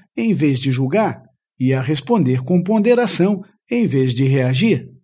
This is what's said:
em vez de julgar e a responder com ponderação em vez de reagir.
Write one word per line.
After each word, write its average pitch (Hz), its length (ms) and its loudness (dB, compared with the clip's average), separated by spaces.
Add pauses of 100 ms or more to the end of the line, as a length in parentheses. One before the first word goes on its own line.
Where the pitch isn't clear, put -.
(160)
em 226 180 0
vez 139 260 0
de 135 120 -2
julgar 135 500 -2 (380)
e 131 140 2
a 131 80 -2
responder 135 600 0
com 175 180 0
ponderação 208 800 0 (280)
em 240 180 0
vez 131 260 0
de 131 120 0
reagir. 135 640 0 (140)